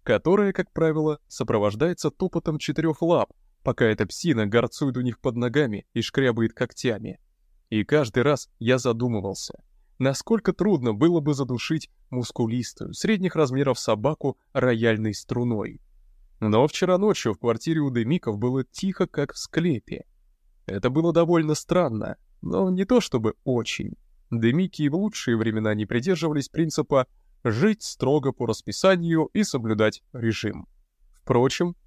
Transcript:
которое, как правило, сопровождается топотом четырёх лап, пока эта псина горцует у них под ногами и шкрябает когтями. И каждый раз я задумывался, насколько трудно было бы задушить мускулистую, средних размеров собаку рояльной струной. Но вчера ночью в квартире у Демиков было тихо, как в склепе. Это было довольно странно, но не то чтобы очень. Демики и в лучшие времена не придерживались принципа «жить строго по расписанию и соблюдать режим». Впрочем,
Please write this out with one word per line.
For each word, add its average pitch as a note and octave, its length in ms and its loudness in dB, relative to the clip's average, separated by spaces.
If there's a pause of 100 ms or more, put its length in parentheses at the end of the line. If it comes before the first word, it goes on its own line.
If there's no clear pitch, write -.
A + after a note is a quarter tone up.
которое, F#3 500 2
как - 220 -6
правило, D#3 520 0
сопровождается A#2+ 840 0
топотом E3+ 480 -4
четырёх D#3+ 420 -2
лап, E3 320 2 (300)
пока B2 240 2
эта G#2+ 180 2
псина A2+ 420 0
горцует A#2+ 520 0
у - 20 -2
них B2 200 -4
под A#2+ 160 -2
ногами A#2+ 580 -2
и A#2 80 -2
шкрябает A#2 500 0
когтями. A2+ 680 -6 (520)
И G#2+ 120 0
каждый B2+ 420 2
раз C#3+ 340 0
я A#2+ 180 2
задумывался, A#2 840 -4 (360)
насколько C#3 540 0
трудно C#3 400 0
было D#3+ 280 4
бы D3 120 -2
задушить C#3 560 -4 (220)
мускулистую, A#2+ 840 -4
средних F#3+ 440 -2
размеров C3+ 420 2
собаку A#2+ 580 -2 (160)
рояльной A2+ 600 2
струной. A#2+ 680 -4 (600)
Но A2 260 4
вчера F3+ 320 0
ночью F#3+ 340 0
в F#2+ 60 -6
квартире A#2 420 -2
у C#3+ 100 0
Демиков A#2+ 460 0
было B2+ 280 -2
тихо, F#3+ 420 -4
как - 260 -4
в - 60 -14
склепе. - 680 -2 (600)
Это G2+ 260 -2
было E3 220 0
довольно D#3+ 440 2
странно, C3 600 -2 (240)
но F#3+ 300 0
не F#3 140 0
то B3 160 4
чтобы A2+ 420 -2
очень. - 540 -4 (340)
Демики B2 520 0
и D3 60 2
в C#3 60 0
лучшие F3+ 420 -2
времена G#2+ 380 0
не G#2+ 120 -2
придерживались D3+ 600 -2
принципа D3+ 600 0 (340)
«жить D3 400 2
строго C3+ 480 0
по A#2+ 160 -6
расписанию E3 840 2
и G#3+ 100 0
соблюдать A2 720 0
режим». A2+ 560 -4 (520)
Впрочем, C#3 540 2 (120)